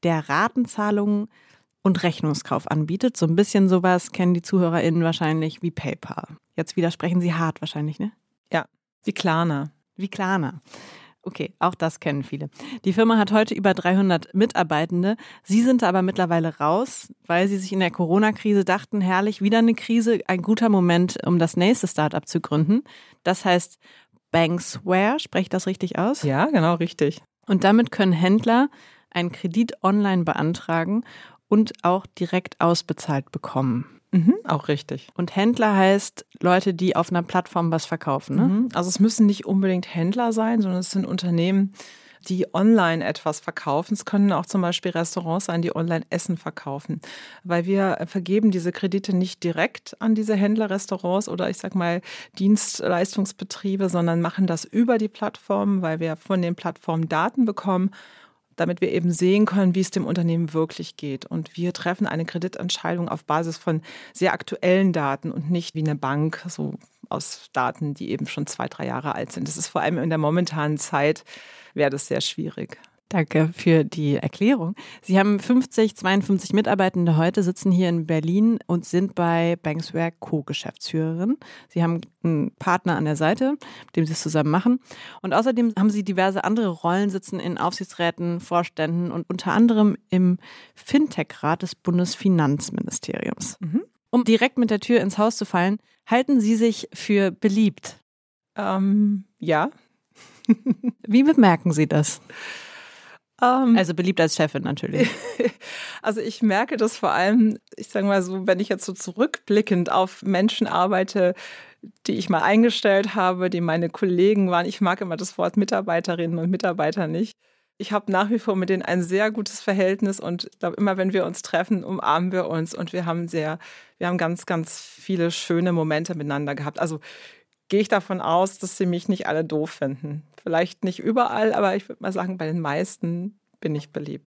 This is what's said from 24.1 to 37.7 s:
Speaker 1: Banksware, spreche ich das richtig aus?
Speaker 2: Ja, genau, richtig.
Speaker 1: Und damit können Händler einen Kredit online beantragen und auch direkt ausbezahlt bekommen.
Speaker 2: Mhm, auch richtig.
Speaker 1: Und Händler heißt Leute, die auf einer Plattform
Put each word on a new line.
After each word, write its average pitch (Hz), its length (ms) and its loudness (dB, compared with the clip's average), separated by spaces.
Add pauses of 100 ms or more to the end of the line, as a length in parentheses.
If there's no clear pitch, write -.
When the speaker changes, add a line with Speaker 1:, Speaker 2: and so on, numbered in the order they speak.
Speaker 1:
Banksware, 180 840 0
spreche - 260 -4
ich - 40 -12
das 185 180 -4
richtig 185 320 -4
aus? 226 260 -2
Speaker 2:
Ja, 143 260 2
genau, 175 240 2
richtig. 165 480 -2 (240)
Speaker 1:
Und 196 180 2
damit 226 260 6
können 190 220 2
Händler 220 560 4 (400)
einen 175 240 -4
Kredit 202 500 -2
online 190 420 2
beantragen 165 800 -2 (440)
und 214 240 4 (120)
auch 180 200 2
direkt - 560 -6
ausbezahlt 160 720 0
bekommen. 131 540 -2 (240)
Speaker 2:
Mhm, 190 340 4
auch - 240 -2
richtig. 143 480 -4
Speaker 1:
Und 175 180 -6
Händler 220 400 2
heißt 196 500 2 (160)
Leute, 185 320 4
die 180 220 0
auf 170 160 0
einer 175 140 0
Plattform 170 480 -2